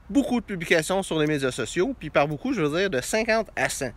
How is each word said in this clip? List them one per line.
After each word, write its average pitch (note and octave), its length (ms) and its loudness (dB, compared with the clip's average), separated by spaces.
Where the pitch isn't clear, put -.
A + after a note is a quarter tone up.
beaucoup A#3+ 320 2
de - 60 -10
publications F#3 560 2
sur E3 160 -2
les D3+ 80 4
médias C3+ 260 0
sociaux, F3+ 460 -2
puis D3+ 120 -10
par D3 160 4
beaucoup, D#3 280 -4
je F#3 80 0
veux D3 160 0
dire G3 120 0
de B2+ 100 0
cinquante A3 560 0
à C#3+ 120 0
cent. B2+ 280 -4